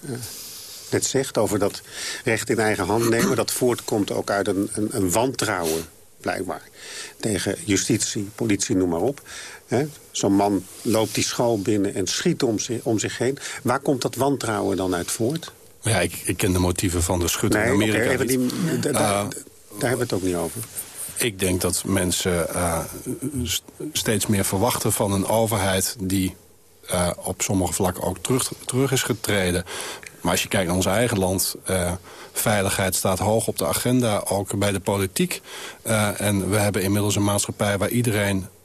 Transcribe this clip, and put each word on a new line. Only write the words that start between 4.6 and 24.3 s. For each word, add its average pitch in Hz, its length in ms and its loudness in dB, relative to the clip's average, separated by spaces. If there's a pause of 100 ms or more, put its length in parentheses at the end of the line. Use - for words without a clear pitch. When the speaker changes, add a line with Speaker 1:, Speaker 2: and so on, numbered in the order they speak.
Speaker 1:
een, 107 180 -2
een 95 200 0
wantrouwen, 92 760 0 (360)
blijkbaar, 90 400 -4 (580)
tegen 101 360 0 (100)
justitie, 101 720 0
politie, 104 400 0
noem 92 140 4
maar 85 120 0
op. 131 200 -2 (460)
Hè? 131 180 2 (260)
Zo'n 101 220 2
man 101 300 4 (180)
loopt 110 340 2
die 117 80 0
school 117 380 2
binnen 98 340 2
en 92 120 0
schiet - 360 0
om 110 160 2
zich, - 240 -4
om 113 160 2
zich 107 180 -2
heen. 131 200 0 (260)
Waar 127 160 2
komt 135 220 0
dat 131 140 -2
wantrouwen 110 600 0
dan 90 180 0
uit 87 160 -4
voort? - 400 -2 (300)
Speaker 2:
Ja, 107 180 0
ik, 87 260 -2
ik 98 120 -2
ken 98 160 2
de 90 60 4
motieven 90 440 2
van 90 160 0
de 85 80 0
schutter 107 320 2
Speaker 1:
Nee, 110 100 2
Speaker 2:
in - 60 4
Amerika 107 280 2 (100)
Speaker 1:
oké, 127 100 0
even 127 160 2
Speaker 2:
niet. 123 120 0 (180)
Speaker 1:
die, 123 100 0
da-, 143 120 0
da-, - 80 0
Speaker 2:
Eh, 101 280 2 (520)
Speaker 1:
daar 120 100 2
hebben 127 80 2
we 123 60 0
het 117 100 -2
ook 95 80 0
niet 90 140 2
over. 82 260 -4 (560)
Speaker 2:
Ik 101 220 -2
denk 92 220 2
dat 87 240 0
mensen, 90 680 2
eh, 85 260 0 (640)
st-, - 200 -4 (300)
steeds - 340 0
meer 98 180 2